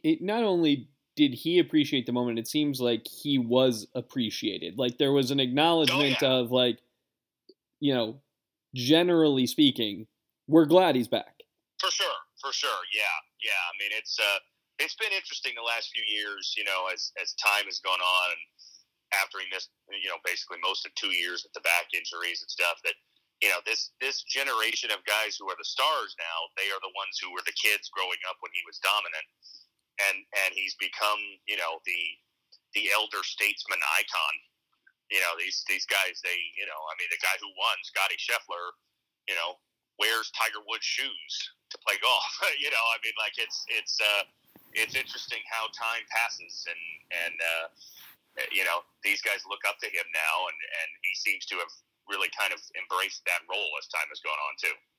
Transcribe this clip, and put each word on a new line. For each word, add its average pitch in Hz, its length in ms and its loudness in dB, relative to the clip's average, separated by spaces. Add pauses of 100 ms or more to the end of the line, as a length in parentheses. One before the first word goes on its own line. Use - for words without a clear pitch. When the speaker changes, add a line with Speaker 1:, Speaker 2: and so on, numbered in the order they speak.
Speaker 1:
it, 160 160 4
not 214 220 0
only 165 440 2 (300)
did 139 160 6
he 170 260 4
appreciate 147 460 4
the 123 80 -2
moment, 120 260 2
it 117 80 -6
seems 147 320 0
like 120 280 2
he 143 320 0
was 120 540 4
appreciated. 104 840 -4
Like, 127 220 0
there 139 120 6
was 135 200 6
an 139 100 2
acknowledgement 143 800 4
Speaker 2:
Oh, 143 40 6
yeah. 131 140 6
Speaker 1:
of, 117 120 0
like, 123 280 4 (1000)
you 143 120 4
know, 120 280 0 (520)
generally 151 720 6
speaking, 113 600 4 (400)
we're 160 180 8
glad 165 300 8
he's 120 140 2
back. - 340 -4 (360)
Speaker 2:
For - 120 0
sure, - 280 -2 (200)
for - 140 -6
sure, 98 400 -2
yeah, 98 240 0 (260)
yeah. 107 80 0 (160)
I 87 60 -6 (100)
mean, 101 80 -2
it's, - 260 -4
uh, 101 220 2 (400)
it's 240 160 -2
been 220 160 -2
interesting - 440 -4
the 117 60 -10
last 117 320 -2
few 101 140 -4
years, 104 480 -4
you 107 80 -2
know, 95 300 0
as, - 180 -6 (100)
as - 120 -8
time 104 320 0
has - 140 -8
gone 92 200 0
on, 90 320 2
and 85 120 -8 (800)
after 98 160 -6
he 95 80 -8
missed, 95 240 -8 (160)
you 95 240 -8
know, 87 160 -6
basically 90 320 -6
most 95 240 -2
of - 160 -10
two 95 160 -2
years 87 240 -2
with - 160 -14
the - 80 -10
back 85 320 2
injuries 87 480 -6
and - 80 -14
stuff, 87 320 2
that, 82 80 0 (480)
you 101 80 2
know, 90 160 2
this, - 400 -4
this 139 240 -4
generation 117 640 0
of 101 160 -2
guys 107 320 0
who 98 80 -8
are 92 80 -4
the 85 80 -16
stars 131 560 0
now, 82 400 -6
they 98 160 0
are 95 80 -8
the 95 80 -8
ones 98 240 -8
who 92 160 -6
were 87 160 -8
the - 80 -4
kids 104 320 2
growing 90 400 -4
up 92 160 -6
when 85 80 -10
he 87 160 -6
was - 160 -14
dominant, 92 400 0 (880)
and, 98 60 -4 (260)
and 92 80 2
he's 95 240 -6
become, 104 480 -2 (240)
you 104 80 -4
know, 82 320 -4
the, 90 140 -4 (720)
the 95 160 0
elder 104 320 0
statesman 101 560 -2 (160)
icon. 82 400 0 (720)
You 95 160 2
know, 85 160 0
these, 95 320 -4
these 95 160 0
guys, 95 320 0
they, 90 160 -2 (240)
you 101 80 -6
know, 80 80 -10
I 78 240 -10
mean, 87 80 -4
the 85 160 -4
guy 95 160 2
who 101 160 -12
won, 101 320 0
Scottie 98 320 0
Scheffler, 90 560 -2 (560)
you 85 80 0
know, 90 160 -4 (480)
wears 113 320 0
Tiger 110 320 0
Woods 110 180 -4
shoes - 480 -4 (380)
to - 80 -14
play 104 240 0
golf. 120 240 2 (160)
<laughs> 156 160 0
You 147 160 -2
know, 113 160 2
I 110 160 -2
mean, 110 80 -6
like, 110 240 -4
it's, - 320 -6
it's, 110 320 -2
uh, 104 240 2 (480)
it's 113 240 0
interesting 120 480 -6
how 110 240 -4
time 113 400 -4
passes, 113 560 -2
and, 85 160 -10 (400)
and, 82 160 -4
uh, 82 320 -2 (800)
you 95 80 2
know, 87 240 0 (160)
these 104 240 0
guys 101 240 0
look 101 160 -8
up - 160 -2
to 110 80 -6
him 85 240 -2
now, 80 320 0
and, 78 160 -8
and 80 280 -6 (120)
he 92 160 -4
seems 95 320 -2
to 92 80 -4
have 85 160 -6 (320)
really 95 320 -2
kind 98 160 0
of 85 80 -10 (160)
embraced 92 480 -4
that 87 240 0
role 92 320 -4
as - 80 -16
time 80 240 -2
has 76 80 -14
gone 76 160 -4
on, 73 240 -6
too. 85 160 -2 (220)